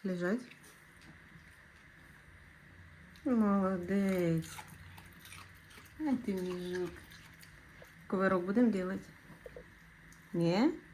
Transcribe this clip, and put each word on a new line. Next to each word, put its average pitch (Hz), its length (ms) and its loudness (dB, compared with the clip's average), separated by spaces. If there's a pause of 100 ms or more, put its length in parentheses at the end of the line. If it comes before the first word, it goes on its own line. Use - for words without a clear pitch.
(100)
Лежать. 180 300 -2 (2750)
Молодець. 190 1300 2 (1400)
Ай, 285 160 2
ти - 160 -4
мій 180 420 -4
жук. 175 160 -4 (1160)
Ковирок 185 380 2
будемо 220 260 4
ділити? 190 400 -4 (1200)
Ні? 180 380 2 (240)